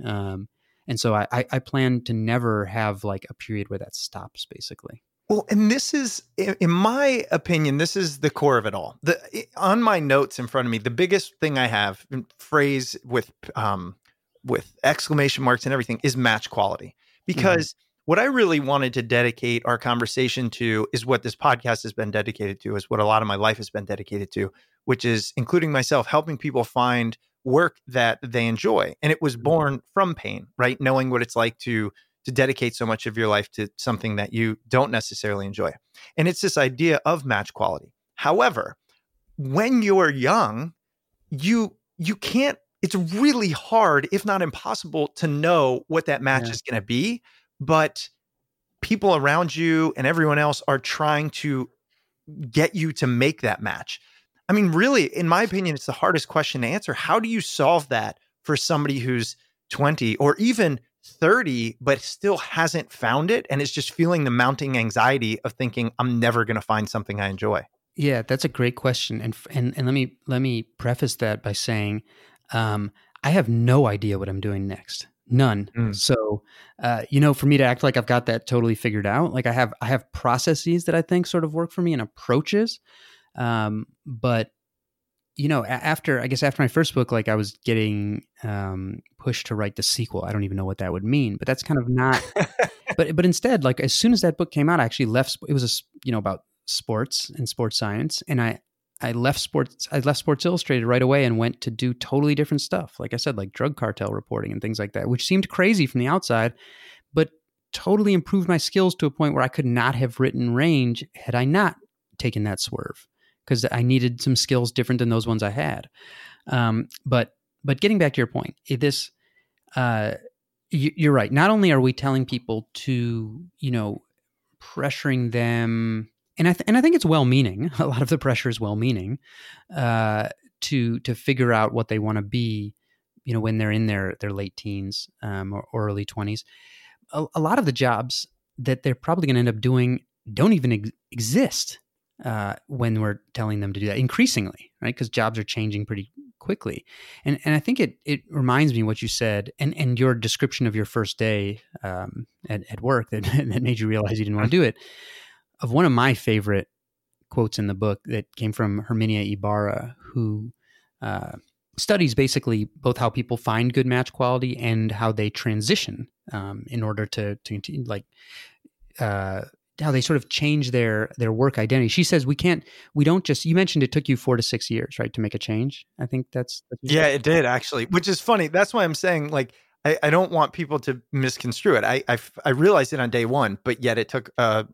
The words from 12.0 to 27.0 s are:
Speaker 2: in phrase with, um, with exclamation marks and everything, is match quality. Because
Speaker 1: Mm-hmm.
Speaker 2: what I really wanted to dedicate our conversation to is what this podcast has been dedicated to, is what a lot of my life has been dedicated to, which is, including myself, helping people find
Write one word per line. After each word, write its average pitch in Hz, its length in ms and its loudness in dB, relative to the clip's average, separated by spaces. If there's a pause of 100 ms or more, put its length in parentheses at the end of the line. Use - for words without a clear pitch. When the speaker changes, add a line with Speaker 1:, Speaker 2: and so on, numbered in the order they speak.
Speaker 2:
in 131 140 -8 (120)
phrase 143 680 0
with, 120 260 -2 (240)
um, 98 400 -4 (480)
with - 400 -6
exclamation 139 600 0
marks 123 220 2
and 135 60 -2
everything, 120 320 -4
is 127 140 0
match 117 340 0
quality. - 440 -2 (300)
Because 175 480 0
Speaker 1:
Mm-hmm. - 40 -20 (280)
Speaker 2:
what 170 140 4
I 247 60 4
really 214 340 4
wanted 135 360 0
to 123 80 0
dedicate 120 600 0
our 120 140 2
conversation 120 720 -2
to 110 420 0
is 117 140 -6
what 123 180 2
this 110 120 -6
podcast 120 480 0
has 110 100 -10
been 107 180 -4
dedicated 104 500 -4
to, 104 140 -6
is 98 140 -8
what 107 100 -4
a 104 60 2
lot 110 160 4
of 107 60 -2
my 101 80 -2
life 107 220 2
has 107 120 -12
been 104 160 -8
dedicated 101 480 -8
to, 98 180 -4 (320)
which 123 220 -2
is, 113 320 -2
including 156 340 0
myself, 131 360 0
helping 156 300 -2
people 127 280 -2
find 120 520 0 (280)